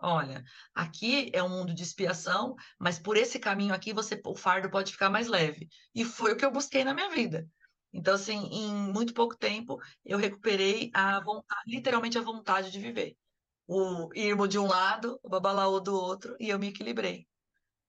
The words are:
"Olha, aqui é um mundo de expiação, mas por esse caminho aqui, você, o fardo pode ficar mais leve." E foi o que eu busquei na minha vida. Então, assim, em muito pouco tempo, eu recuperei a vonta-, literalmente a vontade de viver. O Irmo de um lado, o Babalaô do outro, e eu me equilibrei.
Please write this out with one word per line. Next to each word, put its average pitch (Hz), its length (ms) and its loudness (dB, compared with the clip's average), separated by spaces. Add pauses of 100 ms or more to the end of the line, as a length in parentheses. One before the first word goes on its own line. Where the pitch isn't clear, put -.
"Olha, 143 420 0 (320)
aqui 226 580 -2
é 185 100 2
um 180 60 0
mundo 180 260 -4
de 175 80 -6
expiação, 180 720 -2 (240)
mas 175 200 0
por 208 180 0
esse 240 220 2
caminho 202 340 0
aqui, 190 220 -4
você, 208 320 -4
o - 80 -6
fardo 190 360 2
pode 190 220 0
ficar 196 160 4
mais 220 200 2
leve." 170 400 0 (260)
E 226 100 0
foi 233 280 2
o 240 40 0
que - 80 2
eu 277 80 6
busquei 269 320 2
na 269 80 0
minha 370 180 -2
vida. 170 360 -2 (460)
Então, 190 220 4
assim, 202 380 -2
em 208 220 -2 (180)
muito 233 220 0
pouco 233 240 2
tempo, 220 400 -2 (260)
eu 196 140 0
recuperei 202 760 2
a 196 280 4
vonta-, 208 460 -6
literalmente 233 520 0
a 233 40 0
vontade 202 480 -2
de 196 100 -10
viver. 226 360 -6 (500)
O 175 480 0
Irmo 202 340 2
de 202 100 0
um 202 80 4
lado, 196 560 2
o - 80 -16
Babalaô 190 500 2
do 190 140 -2
outro, 185 460 -4
e 226 100 -4
eu 202 80 0
me 202 100 -2
equilibrei. 202 580 -4 (640)